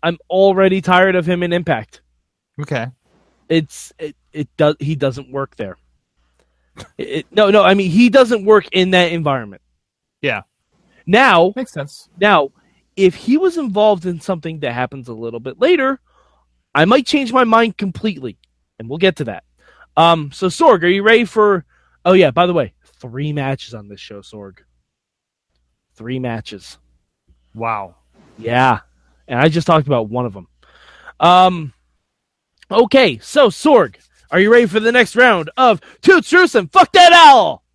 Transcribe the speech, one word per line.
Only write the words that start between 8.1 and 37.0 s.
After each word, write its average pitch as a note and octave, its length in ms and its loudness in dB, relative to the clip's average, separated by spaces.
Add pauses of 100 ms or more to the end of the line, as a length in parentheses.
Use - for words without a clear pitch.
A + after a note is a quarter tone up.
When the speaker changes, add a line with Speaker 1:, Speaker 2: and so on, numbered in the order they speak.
Speaker 1:
doesn't A3+ 340 0
work G#3+ 280 2
in F#3 200 0
that F3 200 0
environment. C3+ 500 -6 (600)
Speaker 2:
Yeah. A2+ 200 -6 (640)
Speaker 1:
Now, G3 500 2
Speaker 2:
Makes B3+ 160 -10
sense. - 360 -16 (100)
Speaker 1:
now, F3 320 0 (460)
if F#3+ 180 2
he B3 220 -2
was F4 220 -2
involved G#3 480 -2
in F3 140 -10
something D#3+ 400 -10
that C3 120 -6
happens B2+ 360 -10
a A#2 60 -14
little A#2 260 -12
bit B2+ 200 -14
later, C4+ 400 0 (720)
I D3+ 100 4
might B3 220 2
change C4+ 260 -4
my C4 120 2
mind A3+ 340 0
completely, E3 580 -8 (420)
and A2+ 100 -16
we'll C#3+ 100 -10
get F3+ 180 0
to D3+ 80 -8
that. G2+ 200 -12 (520)
Um, D#3+ 360 0
so F#3 160 -6
Sorg, G3 340 0
are E3+ 60 0
you G3 160 0
ready A#3 200 2
for, G#3 400 -2 (400)
oh F3+ 100 2
yeah, F3+ 180 4
by F3 140 0
the F3+ 60 -4
way, C#3+ 220 -4 (240)
three C3+ 340 -10
matches C3+ 420 -8
on G#2 140 -18
this G2+ 120 -20
show, G#2 200 -20
Sorg. G2+ 380 -20 (1400)
Three B2 240 -10
matches. A2+ 600 -12 (760)
Speaker 2:
Wow. A2 400 -10 (440)
Speaker 1:
Yeah. A#2+ 420 0 (480)
And A#2+ 100 -6
I D3 100 2
just D#3+ 200 -2
talked D#3+ 180 2
about A#2+ 220 -2
one B2 180 -6
of G2+ 80 -12
them. F#2 140 -20 (720)
Um, F3+ 520 2 (1000)
okay, A3 480 2
so C4 320 0
Sorg, A3 440 2 (360)
are F3+ 100 0
you G#3 120 4
ready A#3+ 140 4
for G3 140 -4
the A3+ 120 -2
next A#3+ 240 0
round G#3+ 400 2
of B3 240 2 (200)
Two F4+ 200 4
Truths - 340 2
and F#3+ 180 0
Fuck F#4 200 4
That F4 200 8